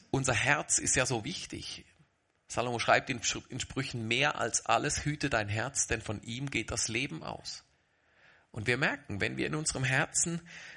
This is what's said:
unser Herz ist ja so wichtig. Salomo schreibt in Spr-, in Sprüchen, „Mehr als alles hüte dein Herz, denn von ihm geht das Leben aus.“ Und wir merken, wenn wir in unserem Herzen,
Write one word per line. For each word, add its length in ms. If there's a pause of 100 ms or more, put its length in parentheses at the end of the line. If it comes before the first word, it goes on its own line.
unser 240
Herz 460
ist 160
ja 100
so 200
wichtig. 600 (600)
Salomo 320
schreibt 300
in 120
Spr-, 280
in 100
Sprüchen, 480
„Mehr 320
als 260
alles 400
hüte 240
dein 200
Herz, 360
denn 160
von 220
ihm 260
geht 220
das 160
Leben 360
aus.“ 400 (880)
Und 160
wir 100
merken, 420
wenn 160
wir 120
in 80
unserem 280
Herzen, 560 (380)